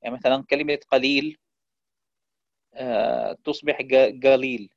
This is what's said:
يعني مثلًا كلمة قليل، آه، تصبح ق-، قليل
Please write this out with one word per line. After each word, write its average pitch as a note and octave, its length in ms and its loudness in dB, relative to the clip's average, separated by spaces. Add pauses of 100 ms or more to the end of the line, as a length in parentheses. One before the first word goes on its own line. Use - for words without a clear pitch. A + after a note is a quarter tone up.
يعني A#2+ 140 -10
مثلًا C3 340 0
كلمة D3 300 -2 (120)
قليل، C#3 460 0 (1400)
آه، A#2+ 600 -4 (120)
تصبح D3 360 -4
ق-، C3 460 2
قليل B2+ 500 2